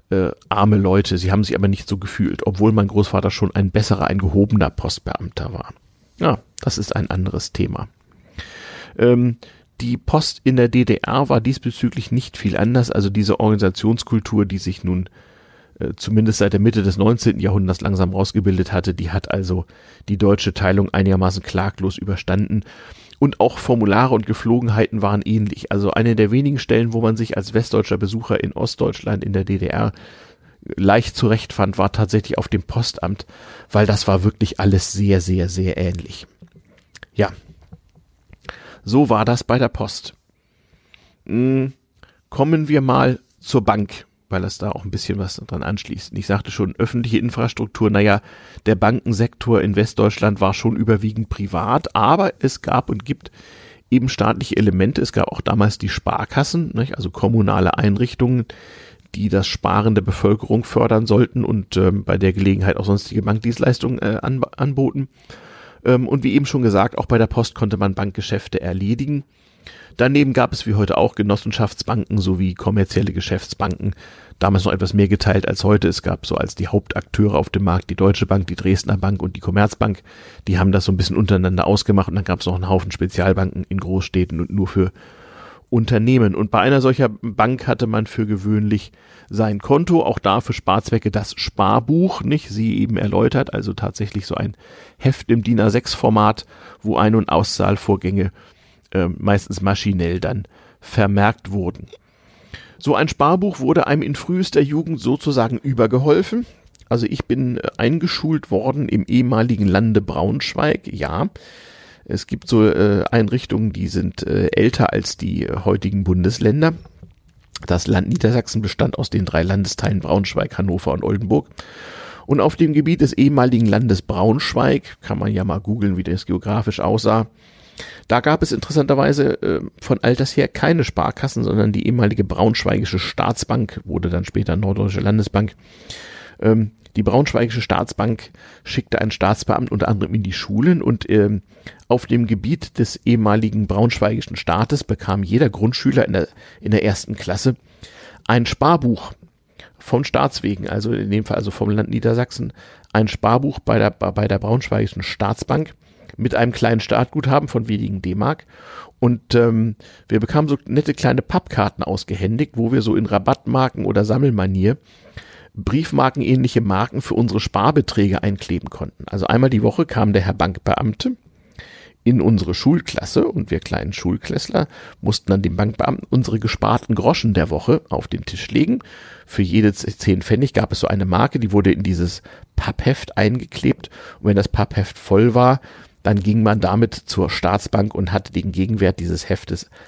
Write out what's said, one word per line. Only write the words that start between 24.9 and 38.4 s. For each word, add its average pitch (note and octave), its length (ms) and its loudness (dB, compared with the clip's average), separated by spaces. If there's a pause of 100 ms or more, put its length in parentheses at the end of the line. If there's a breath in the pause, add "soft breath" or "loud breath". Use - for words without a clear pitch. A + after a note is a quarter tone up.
waren G#2 200 0
ähnlich. G#2+ 500 -2
Also G2+ 180 0
eine A#2 240 2
der G#2+ 160 4
wenigen C#3 300 2
Stellen, A#2 320 2
wo A2+ 80 -2
man A2+ 160 2
sich A2+ 200 -4
als G#2 160 -6
westdeutscher A2 440 0
Besucher G#2 460 -2
in - 100 -4
Ostdeutschland, - 720 -4
in G2+ 80 -4
der F#2+ 120 0
D G2 140 -2
D F#2+ 80 -4
R, A2 260 -2 (840 loud breath)
leicht G2 400 2
zurechtfand, G#2 600 0
war F#2+ 140 2
tatsächlich - 480 0
auf - 80 -2
dem F#2+ 160 -2
Postamt, - 640 -6 (420 loud breath)
weil G#2+ 180 2
das G2+ 200 0
war F#2+ 160 2
wirklich - 380 0
alles F#2+ 320 2
sehr, G2 280 2
sehr, F#2 280 0
sehr F#2 280 -2
ähnlich. F2+ 520 -6 (840)
Ja, G3+ 160 0 (1500 loud breath)